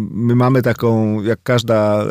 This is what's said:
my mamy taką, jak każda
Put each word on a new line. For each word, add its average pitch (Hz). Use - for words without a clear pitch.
my 120
mamy 127
taką, 110
jak 107
każda 107